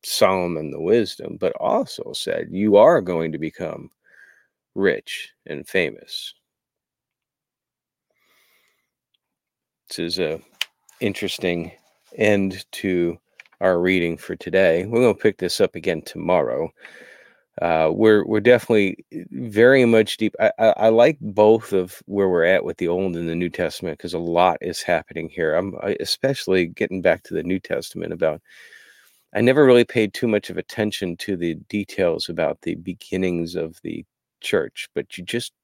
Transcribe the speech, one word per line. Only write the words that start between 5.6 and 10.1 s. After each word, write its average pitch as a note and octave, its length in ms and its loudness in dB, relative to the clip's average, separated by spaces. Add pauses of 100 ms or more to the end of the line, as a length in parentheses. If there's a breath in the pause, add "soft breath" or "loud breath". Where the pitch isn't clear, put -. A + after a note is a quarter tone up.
famous." - 680 -6 (3500)
This - 100 -12
is E2+ 200 -6